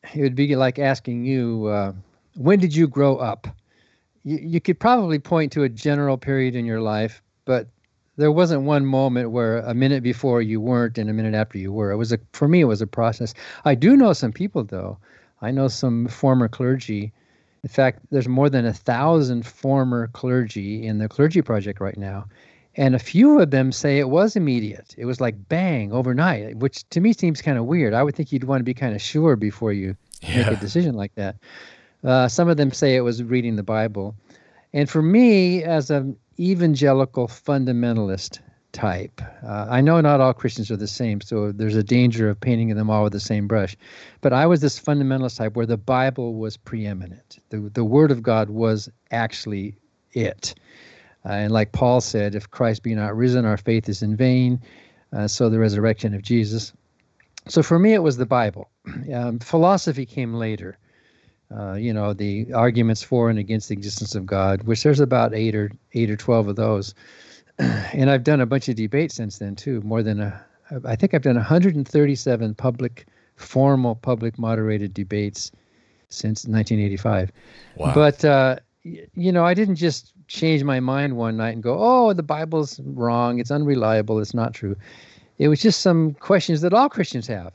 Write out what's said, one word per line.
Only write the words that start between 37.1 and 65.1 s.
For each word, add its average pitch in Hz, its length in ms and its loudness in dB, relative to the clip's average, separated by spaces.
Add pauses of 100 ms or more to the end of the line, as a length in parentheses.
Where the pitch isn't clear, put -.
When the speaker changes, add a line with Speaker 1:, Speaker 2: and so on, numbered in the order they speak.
Speaker 1:
fundamentalist 120 1120 -2 (340)
type, 92 480 -6 (260)
uh, 104 220 -8
I 123 140 2
know 165 180 6
not 147 220 4
all 131 100 4
Christians 113 380 -6
are 110 80 -2
the 104 80 -6
same, 104 340 -4
so 104 320 -4
there's 107 240 -2
a 110 60 2
danger 113 480 2
of 104 100 -6
painting 113 340 0
them 107 140 -2
all 107 160 2
with 104 80 0
the 101 80 -6
same 104 260 -2
brush. 101 300 0 (460)
But 135 100 2
I 139 140 4
was 170 160 4
this 143 180 -2
fundamentalist 135 560 -2
type 110 200 -4
where 117 100 -2
the 117 100 0
Bible 127 600 -2
was 110 200 -8
preeminent. 98 840 -10 (120)
The, 107 80 -8 (160)
the 117 100 -2
Word 143 260 4
of 117 120 0
God 110 260 0
was 110 400 -2 (220)
actually 104 640 -6 (400)
it. - 400 -6 (680)
Uh, 104 80 -8
and 104 200 -2
like 110 180 2
Paul 123 300 2
said, 104 340 -4
"If 101 160 -8
Christ 113 320 -2
be 117 140 -4
not 104 200 -4
risen, 123 280 2
our 107 140 0
faith 113 300 -2
is 101 140 -6
in 107 140 -2
vain." 127 440 2 (520)
Uh, 107 160 -4
so 117 200 0
the 113 120 2
resurrection 110 540 0
of 101 80 -8
Jesus. 110 500 -2 (760)
So 160 160 2
for 170 160 2
me, 214 140 6
it 202 100 4
was 139 140 2
the 123 100 -2
Bible. 107 420 -2 (180)
<clears throat> 131 280 -10
Um, 120 240 -4
philosophy 165 680 0
came 117 280 -6
later. 110 440 -6 (760)
Uh, 101 200 -10
you 113 180 -4
know, 104 220 -2
the 104 400 -6
arguments 117 480 2
for 117 260 0
and 110 100 0
against 107 300 -4
the 107 60 -6
existence 101 400 -10
of 95 100 -6
God, 98 380 0
which 110 200 -2
there's 147 180 4
about 120 340 2